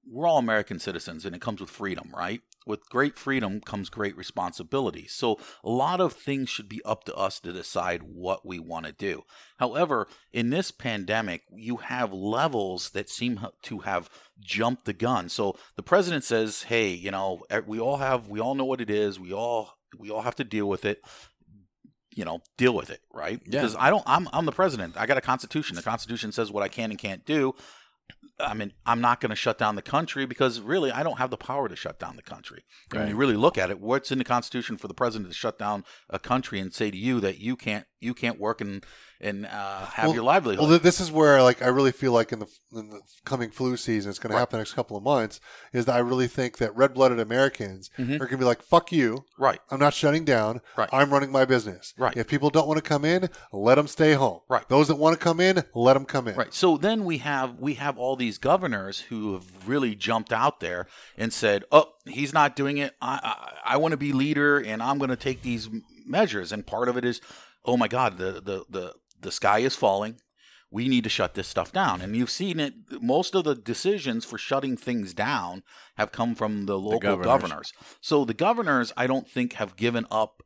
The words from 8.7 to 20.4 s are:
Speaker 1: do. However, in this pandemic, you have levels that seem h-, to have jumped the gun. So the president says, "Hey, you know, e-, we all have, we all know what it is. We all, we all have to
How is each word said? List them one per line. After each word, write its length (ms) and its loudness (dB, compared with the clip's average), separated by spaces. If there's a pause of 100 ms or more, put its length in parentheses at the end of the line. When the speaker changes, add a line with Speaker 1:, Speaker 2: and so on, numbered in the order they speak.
Speaker 1:
do. 320 -6 (360)
However, 480 0 (260)
in 160 0
this 200 -2
pandemic, 720 -4 (100)
you 240 -8
have 340 -4
levels 760 -2
that 200 -8
seem 320 -4
h-, 100 -12 (120)
to 160 -10
have 300 -4 (300)
jumped 460 -2
the 80 -4
gun. 360 -2
So 260 -2 (220)
the 60 -12
president 420 2
says, 380 0
"Hey, 260 0
you 220 -6
know, 320 -4 (100)
e-, 120 0
we 140 -8
all 180 -2
have, 300 -2
we 140 -8
all 140 -2
know 100 -2
what 160 -2
it 80 -6
is. 300 0
We 120 -14
all, 460 -4 (200)
we 120 -18
all 140 -6
have 140 -4
to 60 -6